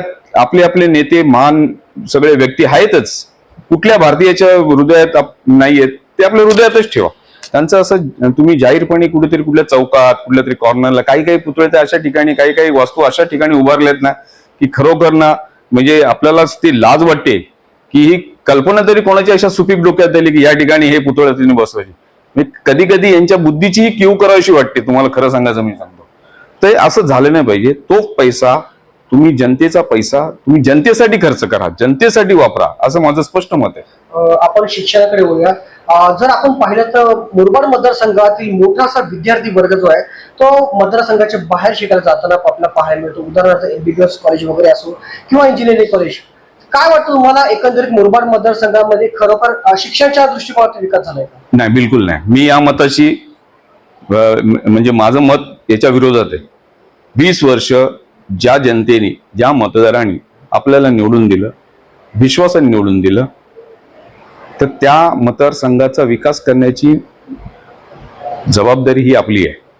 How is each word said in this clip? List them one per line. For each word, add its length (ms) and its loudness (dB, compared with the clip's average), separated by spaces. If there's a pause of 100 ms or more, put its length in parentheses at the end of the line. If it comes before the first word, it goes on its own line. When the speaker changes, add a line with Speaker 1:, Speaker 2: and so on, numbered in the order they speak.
(360)
Speaker 1:
आपले 280 2
आपले 240 2
नेते, 360 0
महान 500 2 (400)
सगळे 220 2
व्यक्ती 300 0
आहेतच. 600 0 (440)
कुठल्या 280 2
भारतीयाच्या 600 2
हृदयात 580 2
आप-, 380 -2
नाहीयेत, 360 2 (300)
ते 40 2
आपल्या 220 2
हृदयातच 480 2
ठेवा. 160 -2 (420)
त्यांचं 300 0
असं 160 -2 (240)
तुम्ही 380 2
जाहीरपणे 480 0
कुठेतरी 360 -2
कुठल्या 260 -2
चौकात, 440 2
कुठल्या 320 -2
तरी 100 -6
कॉर्नरला, 460 0
काही 220 0
काही 140 0
पुतळे 300 -2
तर 100 0
अशा 200 0
ठिकाणी, 360 -2
काही 200 0
काही 180 0
वास्तू 300 0
अशा 220 0
ठिकाणी 340 -2
उभारल्यात 440 2
ना 100 0 (480)
की 140 -2
खरोखर 400 0
ना, 220 2 (360)
म्हणजे 300 2
आपल्यालाच 560 0
ती 240 0
लाज 220 2
वाटते 340 0 (560)
की 60 2
ही 360 0 (100)
कल्पना 420 2
तरी 140 2
कोणाची 300 0
अशा 180 0
सुपीक 340 -2
डोक्यात 320 0
आली 160 2
की 120 2
या 100 4
ठिकाणी 320 0
हे 140 0
पुतळे 320 0
तिने 220 0
बसवायचे. 420 -4 (400)
म्हणजे 300 -4
कधी 200 2
कधी 280 2
यांच्या 240 2
बुद्धीचीही 540 0
कीव 240 0
करावीशी 360 2
वाटते, 300 0
तुम्हाला 320 -2
खरं 160 0
सांगायचं 320 -2
मी 140 -6
सांगतो. 320 -20 (560)
तर 120 4
असं 260 2
झालं 320 0
नाही 120 0
पाहिजे. 280 0
तो 400 -2
पैसा 460 0 (520)
तुम्ही, 260 2
जनतेचा 440 0
पैसा 500 -4
तुम्ही 320 0
जनतेसाठी 540 2
खर्च 260 -2
करा, 240 -4 (120)
जनतेसाठी 540 0
वापरा, 320 2 (180)
असं 180 -2
माझं 200 -2
स्पष्ट 320 -6
मत 220 -2
आहे. 80 -20 (300)
Speaker 2:
अ, 280 0
आपण 280 2
शिक्षणाकडे 540 0
वळूया. 300 0 (340)
अ, 320 2
जर 60 0
आपण 260 0
पाहिलं 320 -2
तर 320 0 (180)
मुरबाड 320 2
मतदारसंघातील 880 0
मोठा 320 0
असा 140 -4
विद्यार्थी 500 -4
वर्ग 300 0
जो 80 -2
आहे 140 2 (400)
तो 440 2
मतदारसंघाच्या 540 -2
बाहेर 360 -2
शिकायला 300 -2
जाताना 280 0
आपल्याला 340 -2
पाहायला 340 -4
मिळतो. 200 -12
उदाहरणार्थ 440 -2
एमबीबीएस 520 -4
कॉलेज 260 -2
वगैरे 260 0
असो 300 -4 (300)
किंवा 180 2
इंजिनिअरिंग 500 0
कॉलेज. 160 -6 (580)
काय 180 2
वाटतं 240 0
तुम्हाला 360 2
एकंदरीत 420 -2
मुरबाड 320 2
मतदारसंघामध्ये 840 0
खरोखर, 580 -2
अ, 120 4
शिक्षणाच्या 480 0
दृष्टिकोनातून 560 -4
विकास 240 -4
झालाय 200 -10
का? 140 -20 (140)
Speaker 1:
नाही, 160 0
बिलकुल 360 0
नाही. 220 -4
मी 180 2
या 140 2
मताशी, 760 0 (760)
अ, 40 -2 (300)
म-, 120 2 (120)
म्हणजे 240 2
माझं 280 0
मत 180 2 (320)
याच्या 200 0
विरोधात 440 0
आहे. 140 -14 (680)
वीस 280 0
वर्ष 300 0 (640)
ज्या 180 2
जनतेने, 640 0 (160)
ज्या 140 0
मतदारांनी 640 0 (340)
आपल्याला 380 0
निवडून 380 0
दिलं, 220 -2 (640)
विश्वासाने 520 0
निवडून 340 0
दिलं, 240 0 (1400)
तर 40 2
त्या 500 0
मतदारसंघाचा 880 -2
विकास 380 -2
करण्याची 580 0 (1500)
जबाबदारी 480 0
ही 140 2
आपली 320 -2
आहे. 140 -16 (180)